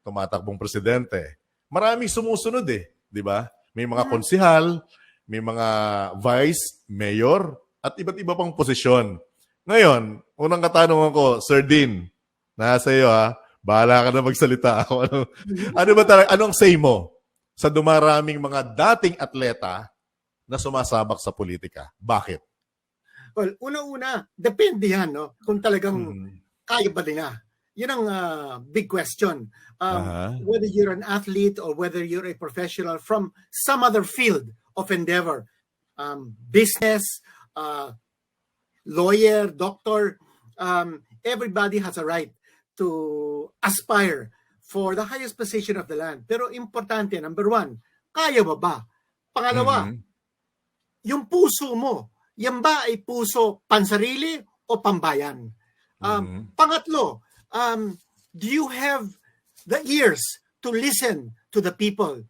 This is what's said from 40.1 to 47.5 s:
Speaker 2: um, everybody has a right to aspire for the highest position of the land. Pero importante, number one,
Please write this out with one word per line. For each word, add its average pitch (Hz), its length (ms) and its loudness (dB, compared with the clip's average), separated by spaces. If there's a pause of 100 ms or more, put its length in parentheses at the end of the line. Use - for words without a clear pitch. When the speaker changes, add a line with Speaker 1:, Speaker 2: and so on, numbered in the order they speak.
Speaker 2:
um, 175 420 -4 (240)
everybody 208 560 -2
has 185 160 -8
a 165 80 -8
right 160 240 -4 (480)
to 190 100 -4 (720)
aspire 196 680 -2 (320)
for 190 320 -6
the 202 140 -4
highest 254 280 -12
position 214 420 -6
of 165 120 -12
the 156 80 -8
land. 151 320 -10
Pero 240 240 -4
importante, 220 640 -6
number 170 320 -6
one, 165 320 -2 (300)